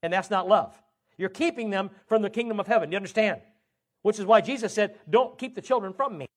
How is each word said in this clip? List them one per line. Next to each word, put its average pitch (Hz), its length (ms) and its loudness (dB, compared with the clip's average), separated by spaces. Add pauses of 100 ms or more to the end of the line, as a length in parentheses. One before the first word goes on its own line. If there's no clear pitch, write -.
And 165 100 -2
that's 185 180 -2
not 190 180 0
love. 202 260 4 (440)
You're 185 100 -4
keeping 233 420 -4
them 196 200 -4 (160)
from 220 160 2
the 202 80 -2
kingdom 226 280 -4
of 190 80 -4
heaven. 196 240 0
You 180 60 -4
understand? 196 460 -2 (600)
Which 208 160 2
is 202 60 -6
why 214 160 8
Jesus 233 320 -4
said, 208 260 -2 (100)
"Don't 247 300 0
keep 254 160 -10
the - 60 -12
children 208 320 -2
from 233 240 -4
me." 135 100 -12 (100)